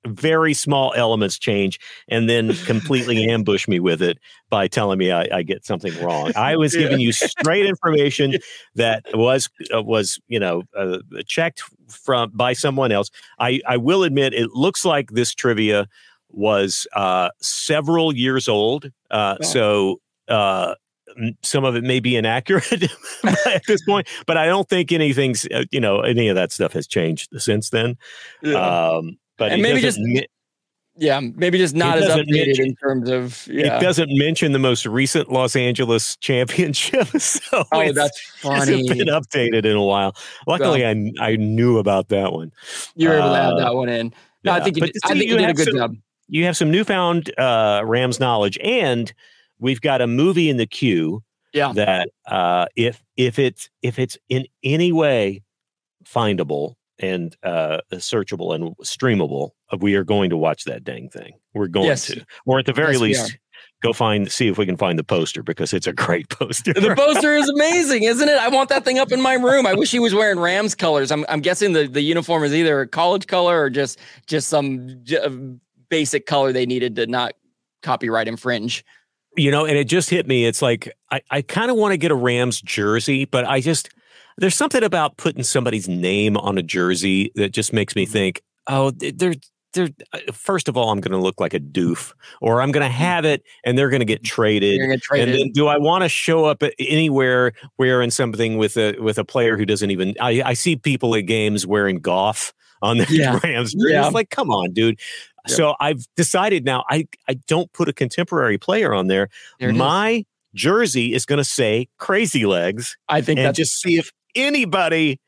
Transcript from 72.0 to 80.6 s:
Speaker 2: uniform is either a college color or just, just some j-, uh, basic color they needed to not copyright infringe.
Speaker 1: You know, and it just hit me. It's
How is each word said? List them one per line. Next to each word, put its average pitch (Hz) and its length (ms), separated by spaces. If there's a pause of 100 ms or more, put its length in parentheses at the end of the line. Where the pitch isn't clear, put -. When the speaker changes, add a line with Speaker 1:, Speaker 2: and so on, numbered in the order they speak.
Speaker 2:
uniform 160 420
is 143 100
either 156 280
a 123 60
college 180 380
color 175 340
or 143 100
just, 131 280 (280)
just 151 220
some 135 400 (160)
j-, 143 140
uh, 143 120 (580)
basic 151 380
color 135 260
they 127 140
needed 123 300
to 117 100
not 120 260 (500)
copyright 113 460
infringe. 117 560 (520)
Speaker 1:
You 143 140
know, 147 140
and 151 140
it 143 60
just 160 260
hit 175 180
me. 127 160
It's 117 180